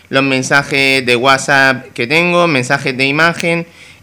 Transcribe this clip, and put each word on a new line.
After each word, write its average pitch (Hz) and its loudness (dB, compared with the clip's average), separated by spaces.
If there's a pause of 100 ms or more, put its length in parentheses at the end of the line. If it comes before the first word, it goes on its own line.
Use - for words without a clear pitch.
los 135 0
mensajes 135 0
de 123 2
WhatsApp 135 2
que 120 -4
tengo, 175 2
mensajes 139 -2
de 135 0
imagen, 165 -2 (360)